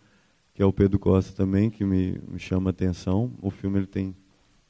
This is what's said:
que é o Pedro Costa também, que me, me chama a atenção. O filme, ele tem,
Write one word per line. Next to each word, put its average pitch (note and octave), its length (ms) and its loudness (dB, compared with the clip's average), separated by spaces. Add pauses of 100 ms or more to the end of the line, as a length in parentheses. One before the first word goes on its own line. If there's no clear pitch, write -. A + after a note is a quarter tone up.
(540)
que - 80 -4
é G2+ 40 4
o F#2+ 80 4
Pedro G2 260 4
Costa F#2+ 340 2
também, G2 360 0
que G#2 160 -6
me, F#2 420 0
me F#2 100 -12
chama F#2 320 -2
a - 20 -2
atenção. F#2 600 -2 (100)
O G2 80 -4
filme, G2 300 -4
ele F#2+ 80 -4
tem, F#2+ 260 -6 (560)